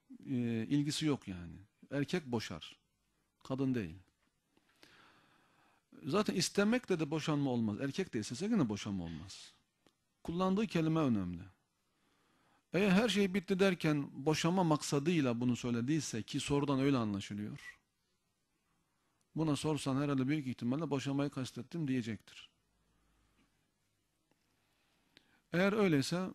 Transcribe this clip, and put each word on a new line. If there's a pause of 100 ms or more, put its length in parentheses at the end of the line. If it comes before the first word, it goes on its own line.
(260)
e,
ilgisi
yok
yani. (360)
Erkek
boşar, (640)
kadın
değil. (2000)
Zaten
istemekle
de
boşanma
olmaz.
Erkek
de
istese
yine
boşanma
olmaz. (720)
Kullandığı
kelime
önemli. (1300)
Eğer
"Her
şey
bitti."
derken
boşama
maksadıyla
bunu
söylediyse
ki
sorudan
öyle
anlaşılıyor. (1600)
Buna
sorsan
herhalde
büyük
ihtimalle
"Boşamayı
kastettim."
diyecektir. (3000)
Eğer
öyleyse